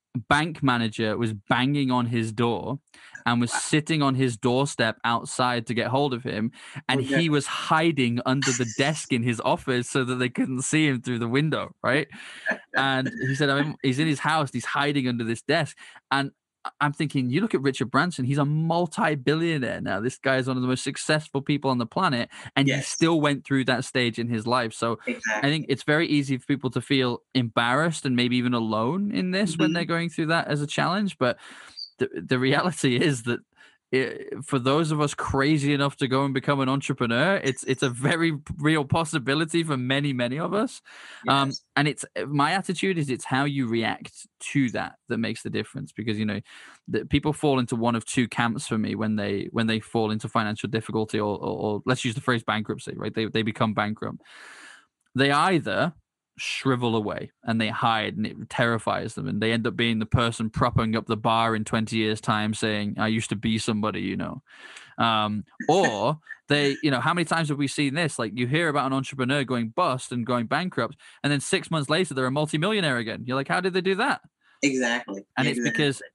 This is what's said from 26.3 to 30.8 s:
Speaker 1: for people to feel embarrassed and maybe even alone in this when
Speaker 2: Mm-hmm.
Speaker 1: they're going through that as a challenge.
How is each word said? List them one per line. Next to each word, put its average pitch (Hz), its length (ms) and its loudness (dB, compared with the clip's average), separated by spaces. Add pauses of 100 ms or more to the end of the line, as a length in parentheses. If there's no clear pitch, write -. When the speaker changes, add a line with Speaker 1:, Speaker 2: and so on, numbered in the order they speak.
Speaker 1:
for - 80 -12
people 135 260 -2
to 123 100 -2
feel 127 420 0 (100)
embarrassed 131 720 2
and 127 100 2
maybe 123 220 2
even 123 160 2
alone 120 580 0
in 185 200 -2
this 185 260 0
when 156 120 4
Speaker 2:
Mm-hmm. 165 40 2
Speaker 1:
they're 170 120 0
going 165 240 0
through 160 180 -2
that 165 200 2
as 147 140 0
a 143 60 -2
challenge. 180 500 0